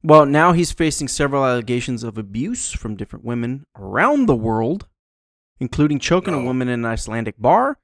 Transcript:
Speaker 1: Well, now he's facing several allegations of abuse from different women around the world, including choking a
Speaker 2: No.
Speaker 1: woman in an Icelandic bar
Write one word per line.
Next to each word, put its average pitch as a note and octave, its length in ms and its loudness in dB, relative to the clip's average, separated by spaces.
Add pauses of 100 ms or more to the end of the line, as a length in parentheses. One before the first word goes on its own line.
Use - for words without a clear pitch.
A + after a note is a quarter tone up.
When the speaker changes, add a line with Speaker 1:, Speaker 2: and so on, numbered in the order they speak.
Speaker 1:
Well, D#3 220 8
now D#3 260 4
he's E3+ 200 2
facing D3+ 360 -2
several C#3 360 0
allegations B2 600 -2
of A2 140 -8
abuse A2+ 540 -6
from G#2+ 240 -8
different - 280 -12
women A#2+ 420 -6 (120)
around F#3+ 480 0
the C#3+ 80 4
world, A2+ 520 -2 (760)
including D3 400 0
choking F3 340 0
a C#3 40 -2
Speaker 2:
No. B2 60 -4
Speaker 1:
woman B2+ 240 -2
in A#2+ 120 -4
an A#2 60 -4
Icelandic A2+ 520 -6
bar G#3+ 460 2